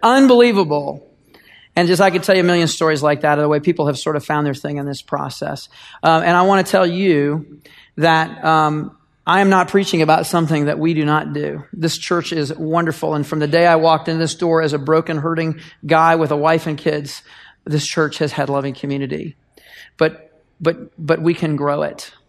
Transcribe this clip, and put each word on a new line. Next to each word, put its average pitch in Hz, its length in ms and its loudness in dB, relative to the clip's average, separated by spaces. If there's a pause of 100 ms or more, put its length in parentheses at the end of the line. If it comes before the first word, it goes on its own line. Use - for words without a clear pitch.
Unbelievable. 214 1040 4 (680)
And 175 120 2
just, 180 140 2
I 196 80 6
could 175 140 -2
tell 202 100 2
you 185 80 4
a - 20 2
million 175 240 2
stories 156 360 0
like 147 180 2
that, 147 160 2
of 151 60 0
the 151 40 2
way 147 120 2
people 156 260 0
have 143 140 -2
sort 156 160 -4
of 139 100 -6
found 147 220 -2
their 139 80 -4
thing 147 220 -8
in 143 100 -8
this 143 160 -10
process. 143 680 -8 (320)
Um, 165 220 2
and 175 120 2
I 175 60 4
wanna 190 220 2
tell 185 240 2
you 160 720 -2 (380)
that, 160 460 0
um, 156 540 0 (300)
I 180 140 4
am 196 100 4
not 185 160 2
preaching 190 340 0
about 156 240 2
something 156 400 0
that 151 140 -4
we 160 160 0
do 151 100 0
not 151 260 0
do. 147 400 -8
This 160 280 -4
church 175 340 -4
is 151 220 -4
wonderful. 160 580 -4
And 147 140 -4
from 156 100 -6
the 151 100 -2
day 165 200 4
I 170 80 6
walked 160 340 2
in 165 80 -2
this 160 160 -2
door 165 300 0
as 147 100 -2
a 147 60 -2
broken, 160 400 0
hurting 160 400 -4 (260)
guy 160 300 4
with 160 160 0
a 151 40 0
wife 160 300 0
and 151 140 -6
kids, 147 420 -6 (420)
this 151 220 -2
church 151 320 -4
has 151 140 -2
had 139 180 -4
loving 139 240 -4
community. 139 640 -8 (600)
But, - 440 -4 (180)
but, 170 160 0 (220)
but 160 240 -2
we 165 140 0
can 156 200 -4
grow 143 280 -2
it. - 280 -10 (180)